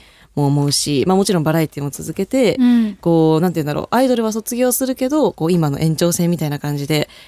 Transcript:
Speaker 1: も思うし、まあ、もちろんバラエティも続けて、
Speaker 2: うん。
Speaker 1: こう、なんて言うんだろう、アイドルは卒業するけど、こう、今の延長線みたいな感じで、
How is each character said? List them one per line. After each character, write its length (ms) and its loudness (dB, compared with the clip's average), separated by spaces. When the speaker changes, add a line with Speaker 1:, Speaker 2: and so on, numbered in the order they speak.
Speaker 1:
も 100 0
思 180 2
う 80 0
し、 340 0
ま 100 2
あ、 20 2
も 80 2
ち 80 0
ろ 80 2
ん 20 -2
バ 80 0
ラ 80 2
エ 80 0
テ 140 -10
ィ 20 -6
も 60 -4
続 240 -10
け 120 -4
て、 320 2
Speaker 2:
う 60 2
ん。 380 2
Speaker 1:
こ 380 4
う、 20 0
な 80 2
ん 20 -6
て 40 -4
言 80 -2
う 20 -4
ん 20 -6
だ 60 -4
ろ 180 -6
う、 20 -6
ア 80 4
イ 60 2
ド 80 2
ル 80 -2
は 80 -2
卒 240 -6
業 160 0
す 160 -2
る 80 -2
け 140 -2
ど、 240 2
こ 140 -4
う、 40 2
今 180 2
の 100 -4
延 180 0
長 160 2
線 160 0
み 80 0
た 80 -4
い 40 -2
な 100 -6
感 180 -6
じ 100 -8
で、 220 -2